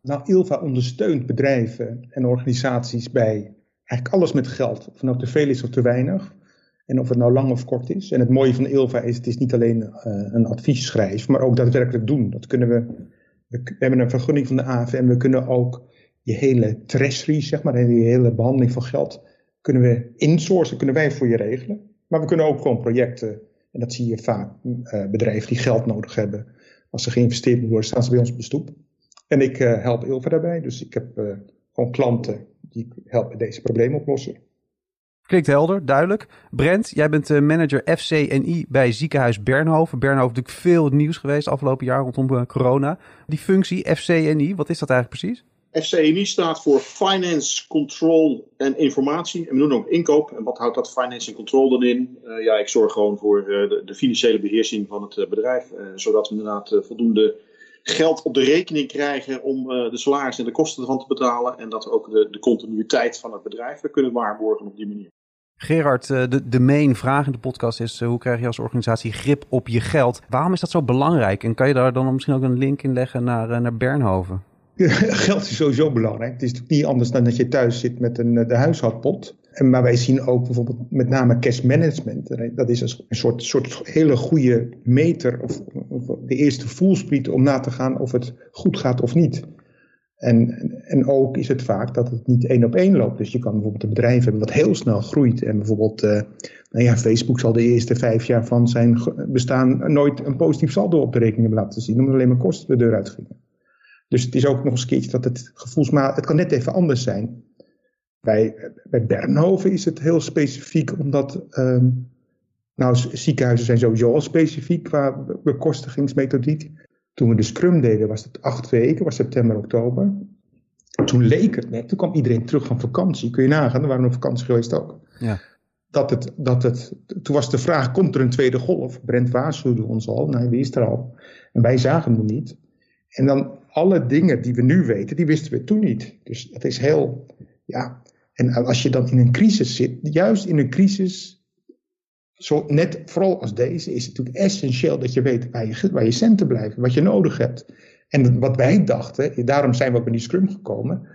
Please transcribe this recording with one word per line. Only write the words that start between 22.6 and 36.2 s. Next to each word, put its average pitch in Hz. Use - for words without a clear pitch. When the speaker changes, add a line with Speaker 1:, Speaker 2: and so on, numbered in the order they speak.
Speaker 1:
gewoon -
projecten, 120
en -
dat 117
zie 123
je 113
vaak, 101
eh, 104
bedrijven 107
die 123
geld 117
nodig 107
hebben 104
als 120
ze -
geïnvesteerd 123
moeten 117
worden, 110
staan 123
ze 123
bij 123
ons 120
op 123
de 117
stoep. -
En 139
ik, 127
eh, 117
help 120
Ilva 131
daarbij. 165
Dus 123
ik -
heb, -
eh, 110
gewoon 123
klanten 120
die 113
ik -
help 113
met -
deze 107
problemen 120
oplossen. -
Speaker 2:
Klinkt 175
helder, 160
duidelijk. 160